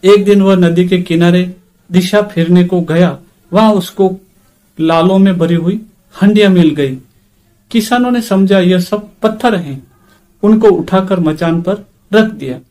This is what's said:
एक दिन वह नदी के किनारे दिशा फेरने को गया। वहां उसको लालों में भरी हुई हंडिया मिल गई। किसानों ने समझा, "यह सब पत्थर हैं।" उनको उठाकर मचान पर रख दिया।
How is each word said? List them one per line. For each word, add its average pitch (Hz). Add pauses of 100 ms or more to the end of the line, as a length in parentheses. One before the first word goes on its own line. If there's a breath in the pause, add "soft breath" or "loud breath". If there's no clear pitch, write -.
एक 196
दिन 202
वह 196
नदी 180
के 185
किनारे 175 (360)
दिशा 185
फेरने 180
को 180
गया। 170 (340)
वहां 214
उसको 185 (640)
लालों 165
में 190
भरी 170
हुई 175 (360)
हंडिया 208
मिल 175
गई। 139 (720)
किसानों 247
ने 240
समझा, 196
"यह 185
सब 208 (140)
पत्थर 220
हैं।" 143 (560 soft breath)
उनको 214
उठाकर 185
मचान 165
पर 196 (260)
रख 220
दिया। 131 (100)